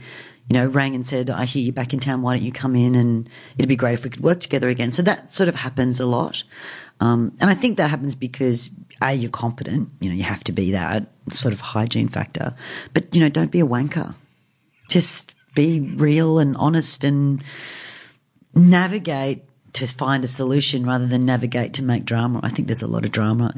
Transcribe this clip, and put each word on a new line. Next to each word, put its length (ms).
you 40
know, 120
rang 300
and 100
said, 240
"I 160
hear 160
you're 120
back 200
in 60
town. 240
Why 120
don't 100
you 60
come 240
in? 200
And 340
it'd 120
be 60
great 180
if 100
we 60
could 140
work 160
together 300
again." 200
So 140
that 280
sort 180
of 60
happens 440
a 80
lot. 360
Um, 420
and 80
I 40
think 240
that 120
happens 260
because, 560
A, 120
you're 160
competent, 600
you 100
know, 60
you 80
have 220
to 80
be 180
that 400
sort 220
of 60
hygiene 480
factor, 480
but, 200
you 60
know, 80
don't 240
be 80
a 60
wanker. 500
Just 460
be 260
real 580
and 160
honest 480
and 400
navigate 920
to 140
find 360
a 40
solution 580
rather 200
than 200
navigate 480
to 100
make 220
drama. 380
I 60
think 180
there's 160
a 40
lot 160
of 80
drama 460